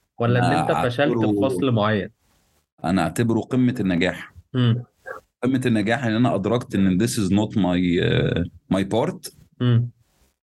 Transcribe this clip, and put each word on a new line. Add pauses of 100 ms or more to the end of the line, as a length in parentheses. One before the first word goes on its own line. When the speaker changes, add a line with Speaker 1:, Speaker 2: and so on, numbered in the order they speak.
(180)
Speaker 1:
ولا
Speaker 2:
أنا
Speaker 1:
إن
أنت
فشلت
في
Speaker 2:
أعتبره،
Speaker 1:
فصل
معين؟ (760)
Speaker 2:
أنا
أعتبره
قمة
النجاح. (200)
Speaker 1:
مم. (600)
Speaker 2:
قمة
النجاح
إن
أنا
أدركت
إن
this
is
not
my،
آه، (300)
my
part. (260)
Speaker 1:
مم. (540)